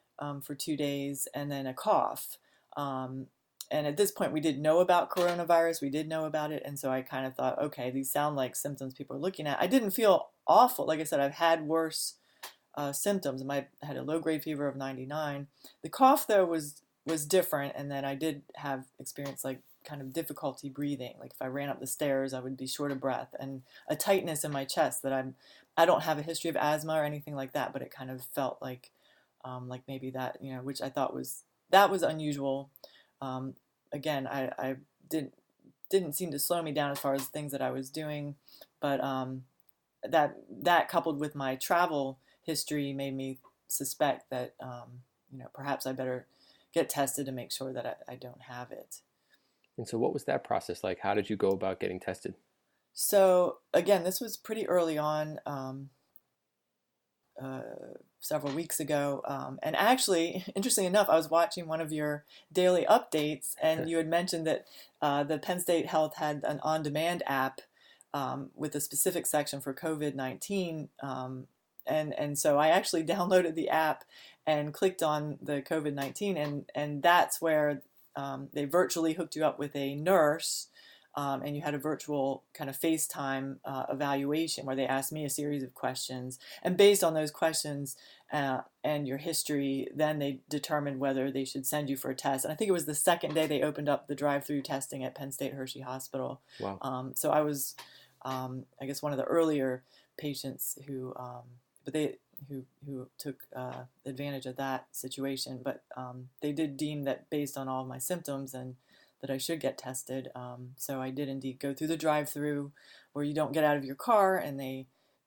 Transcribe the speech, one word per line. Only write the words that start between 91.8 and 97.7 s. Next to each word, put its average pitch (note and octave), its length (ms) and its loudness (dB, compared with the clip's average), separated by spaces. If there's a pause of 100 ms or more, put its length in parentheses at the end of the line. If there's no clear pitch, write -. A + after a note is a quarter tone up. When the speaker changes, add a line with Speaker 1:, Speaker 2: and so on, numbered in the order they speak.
Speaker 1:
you C#3 60 -2
for C3 160 -4
a C3 40 -6
test. C3+ 280 0
And - 80 -2
I D#3 40 -6
think G#3+ 120 0
it F#3+ 60 6
was E3 120 0
the D3+ 100 -2
second E3+ 380 2
day D#3 140 2
they D3 140 2
opened D3 260 0
up C#3+ 200 0
the C#3+ 80 -4
drive-through C#3+ 480 0
testing C3+ 420 -4
at B2+ 100 -6
Penn C#3 160 -8
State C#3 220 -6
Hershey C3+ 280 -8
Hospital. C3+ 600 -6 (180)
Speaker 2:
Wow. G2 220 -6
Speaker 1:
Um, C3 340 -6
so D3+ 160 0
I D3+ 100 6
was, D3 340 -2 (480)